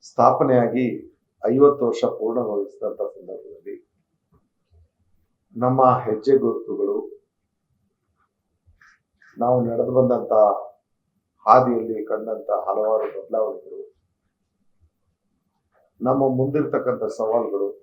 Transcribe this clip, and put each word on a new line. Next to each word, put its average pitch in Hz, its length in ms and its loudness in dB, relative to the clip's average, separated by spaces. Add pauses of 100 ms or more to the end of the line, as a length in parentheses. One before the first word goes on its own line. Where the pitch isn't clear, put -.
ಸ್ಥಾಪನೆಯಾಗಿ 127 760 2 (560)
ಐವತ್ತು 139 460 4
ವರ್ಷ 110 140 -4 (140)
ಪೂರ್ಣಗೊಳಿಸಿದಂತ 107 840 -4 (160)
ಸಂದರ್ಭದಲ್ಲಿ - 600 -16 (1900)
ನಮ್ಮ 131 180 2 (240)
ಹೆಜ್ಜೆ 110 280 0 (100)
ಗುರುತುಗಳು, 110 520 -4 (2500)
ನಾವು 123 160 2 (100)
ನಡೆದು 117 300 -2
ಬಂದಂತ 123 340 2 (1120)
ಹಾದಿಯಲ್ಲಿ 113 520 4 (120)
ಕಂಡಂತ 110 400 -6 (160)
ಹಲವಾರು 107 480 0
ಬದಲಾವಣೆಗಳು, - 680 -6 (2250)
ನಮ್ಮ 135 140 0 (180)
ಮುಂದಿರ್ತಕ್ಕಂಥ 135 640 -2 (160)
ಸವಾಲುಗಳು 110 500 -2 (120)